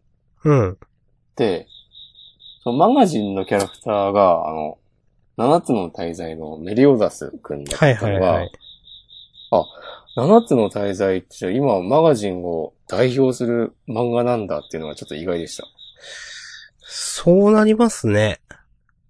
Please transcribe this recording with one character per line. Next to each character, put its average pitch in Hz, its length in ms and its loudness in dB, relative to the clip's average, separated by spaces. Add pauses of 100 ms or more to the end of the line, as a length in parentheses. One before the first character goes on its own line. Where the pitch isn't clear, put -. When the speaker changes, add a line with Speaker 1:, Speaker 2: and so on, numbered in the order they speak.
(440)
Speaker 1:
う 151 80 4
ん。 107 260 0 (580)
Speaker 2:
で、 104 300 -2 (960)
そ 123 100 -4
の 123 40 -2
マ 190 160 4
ガ 269 140 4
ジ 113 200 -2
ン 98 80 -6
の 95 120 -4
キ - 80 -2
ャ 101 40 4
ラ 98 100 -2
ク - 120 -20
タ 117 100 -6
ー 101 220 0
が、 90 340 4
あ 78 60 -6
の、 78 260 -8 (580)
七 147 260 2
つ - 100 -4
の 95 180 -2
大 85 240 -8
罪 82 220 -10
の 80 220 -12
メ 95 160 -8
リ 127 100 4
オ 139 140 6
ダ 98 120 2
ス - 200 -12 (120)
君 - 220 -12
だ - 120 -8
っ - 20 -8
た 156 80 2
の 131 100 4
が、 107 100 -4
Speaker 1:
は 104 40 0
い 98 80 -2
は - 0 -
い - 20 0
は 87 240 2
い。 - 80 -14 (1000)
Speaker 2:
あ、 87 120 4 (520)
七 202 260 4
つ 226 120 -2
の 110 140 2
大 101 260 -4
罪 95 240 0
っ 90 40 -12
て - 300 -8
今 123 300 0
マ 131 200 2
ガ 160 120 6
ジ 104 140 -4
ン 90 160 -6
を 82 300 -6 (140)
代 123 300 0
表 131 160 2
す 123 120 -6
る 117 280 -2 (140)
漫 120 260 -2
画 120 80 0
な 120 140 0
ん 107 100 -4
だ 82 120 -4
っ - 120 -14
て 82 60 -8
い 80 40 -8
う - 20 -10
の 76 60 -8
が 73 60 -12
ち - 100 -16
ょ - 20 -18
っ - 20 -14
と 78 60 -10
意 80 100 -10
外 87 140 -2
で 82 80 -8
し - 100 -16
た。 - 80 -16 (1160)
Speaker 1:
そ - 680 2
う 214 40 6
な 214 120 6
り 214 100 4
ま 233 140 2
す - 180 -6
ね。 208 340 2 (680)